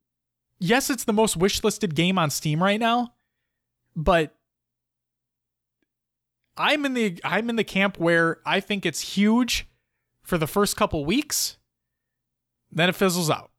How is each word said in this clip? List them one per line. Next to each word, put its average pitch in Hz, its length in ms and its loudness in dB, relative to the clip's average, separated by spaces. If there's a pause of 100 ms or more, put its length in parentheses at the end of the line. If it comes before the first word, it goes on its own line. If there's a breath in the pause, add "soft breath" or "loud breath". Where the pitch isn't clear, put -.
(580)
Yes, 226 320 2
it's 247 140 -4
the 226 80 0
most 214 240 2
wish-listed 196 580 0
game 175 240 2
on 156 120 2
Steam 156 320 -2
right 202 180 2
now, 233 340 0 (800)
but 160 400 2 (2250)
I'm 285 300 0
in 262 80 -2
the, 208 280 -2
I'm 202 280 -2
in 233 60 -4
the 214 60 2
camp 196 360 -2
where 165 460 2
I 165 160 0
think 202 260 -4
it's - 300 -6
huge 226 520 2 (540)
for - 160 -4
the 156 100 0
first 202 280 0
couple 170 280 0
weeks, - 540 -4 (1120)
then 160 160 0
it 185 80 -2
fizzles 175 340 0
out. - 280 -6